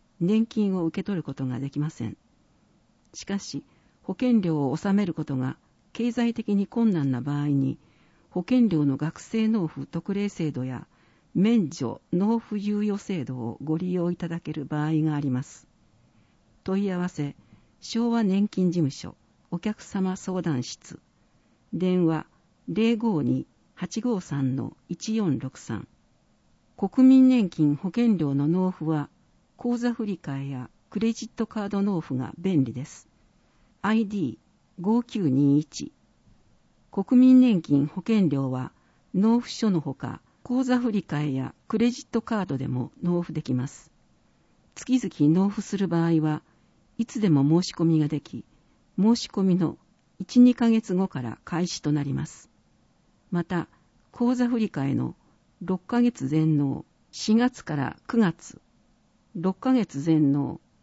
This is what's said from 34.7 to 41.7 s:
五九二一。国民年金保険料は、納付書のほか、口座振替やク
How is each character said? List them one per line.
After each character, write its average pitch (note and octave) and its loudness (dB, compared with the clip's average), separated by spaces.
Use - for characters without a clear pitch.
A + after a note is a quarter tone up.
五 A3 0
九 G3 -2
二 C#3 4
一。 - -8
国 B3 2
民 B3+ 10
年 A3+ 6
金 C#3+ 2
保 - -8
険 G3 2
料 C3+ -2
は、 B2+ -6
納 A3 4
付 A#3 -10
書 A3 -2
の F3 2
ほ C#3+ -4
か、 G#2+ -10
口 B3+ -2
座 B3+ 2
振 A#3+ -2
替 D3 -2
や C3 -6
ク A3 -2